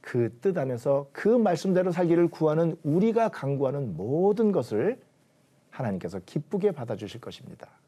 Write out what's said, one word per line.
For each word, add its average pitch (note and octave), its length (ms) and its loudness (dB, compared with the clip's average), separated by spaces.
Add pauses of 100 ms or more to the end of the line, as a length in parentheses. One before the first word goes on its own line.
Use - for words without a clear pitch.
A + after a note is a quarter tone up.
그 A#2 300 -2 (100)
뜻 F#3+ 160 0
안에서 C#3 560 -2
그 - 160 -2
말씀대로 F#3 640 2
살기를 E3+ 360 4
구하는 D#3+ 540 0
우리가 G#3 460 2
간구하는 C3+ 680 -4
모든 F#3+ 560 2
것을 D3 460 0 (720)
하나님께서 F#2+ 540 -6
기쁘게 F#3+ 480 -2
받아주실 A#2 480 -8
것입니다. - 480 -18 (200)